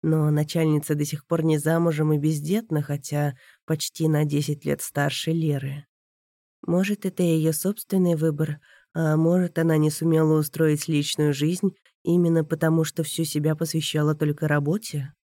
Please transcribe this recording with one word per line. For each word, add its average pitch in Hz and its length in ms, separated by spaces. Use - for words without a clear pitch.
но 156 280
начальница 151 640
до 147 100
сих - 220
пор 165 180
не 156 140
замужем 156 540
и 151 60
бездетна, 156 640
хотя 147 540
почти 156 440
на 151 160
десять 147 400
лет 143 180
старше 143 500
Леры. 143 540
Может, 190 400
это 185 180
её 160 300
собственный 185 640
выбор, 151 460
а 156 220
может, 170 420
она 165 200
не 151 120
сумела 156 480
устроить 151 480
личную 147 480
жизнь 175 400
именно 165 400
потому, 160 400
что 160 180
всю 165 220
себя 151 320
посвящала 156 580
только 151 320
работе? 147 680